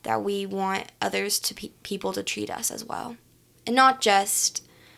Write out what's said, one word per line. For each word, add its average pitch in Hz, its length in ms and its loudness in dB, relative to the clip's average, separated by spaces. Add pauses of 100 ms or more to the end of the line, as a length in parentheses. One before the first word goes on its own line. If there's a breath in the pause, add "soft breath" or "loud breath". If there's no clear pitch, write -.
that 220 200 0
we 202 240 -2
want 190 440 -2 (100)
others 196 400 0
to - 140 -2
pe-, - 160 -12 (120)
people 190 300 -4
to 196 100 -4
treat 208 280 -4
us - 200 -4
as 226 140 -8
well. - 320 -8 (500)
And 226 80 0
not 262 260 6
just - 640 2 (320 soft breath)